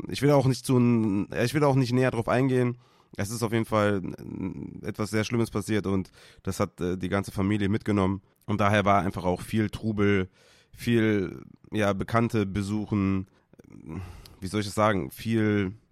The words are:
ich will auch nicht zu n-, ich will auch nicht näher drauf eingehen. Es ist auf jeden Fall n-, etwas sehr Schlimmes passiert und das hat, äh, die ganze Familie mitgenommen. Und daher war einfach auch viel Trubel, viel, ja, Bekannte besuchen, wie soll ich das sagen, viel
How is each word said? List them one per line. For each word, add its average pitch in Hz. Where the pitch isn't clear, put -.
ich -
will 147
auch 135
nicht 131
zu 131
n-, 113
ich 117
will 147
auch 139
nicht 123
näher 127
drauf 117
eingehen. 123
Es 98
ist 113
auf 113
jeden 113
Fall 104
n-, -
etwas 107
sehr 107
Schlimmes 113
passiert 101
und 95
das 95
hat, -
äh, 90
die 92
ganze 98
Familie 101
mitgenommen. 98
Und 104
daher 101
war 98
einfach 95
auch 90
viel 107
Trubel, 101
viel, 110
ja, 101
Bekannte 110
besuchen, 98
wie 95
soll 104
ich 104
das 95
sagen, 104
viel 107